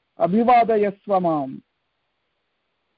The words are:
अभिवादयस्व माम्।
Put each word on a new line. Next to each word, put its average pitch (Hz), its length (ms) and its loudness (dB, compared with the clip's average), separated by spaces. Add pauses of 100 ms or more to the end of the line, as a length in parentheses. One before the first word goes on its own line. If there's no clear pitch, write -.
(200)
अभिवादयस्व 208 1000 0
माम्। 147 380 -4 (1400)